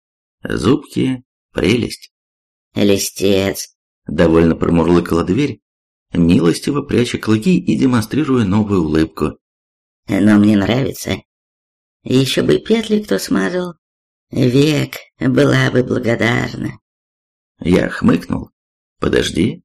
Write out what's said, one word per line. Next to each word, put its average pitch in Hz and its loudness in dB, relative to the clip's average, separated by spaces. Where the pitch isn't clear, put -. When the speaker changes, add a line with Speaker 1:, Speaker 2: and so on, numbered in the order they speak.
Speaker 1:
Зубки — 123 -2
прелесть. - -2
Speaker 2:
«Листец», 98 0
Speaker 1:
довольно 82 4
промурлыкала 85 2
дверь, 117 -2
милостиво 139 2
пряча - -2
клыки 110 0
и - -2
демонстрируя 127 0
новую 101 0
улыбку. 78 -2
Speaker 2:
«Но 104 4
мне 104 4
нравится. 98 -2
Ещё 131 0
бы - 2
петли 214 -2
кто 196 -4
смазал. 180 -4
Век 135 0
была 131 2
бы 123 0
благодарна». 117 -2
Speaker 1:
Я - 2
хмыкнул. - -2
«Подожди, 92 -2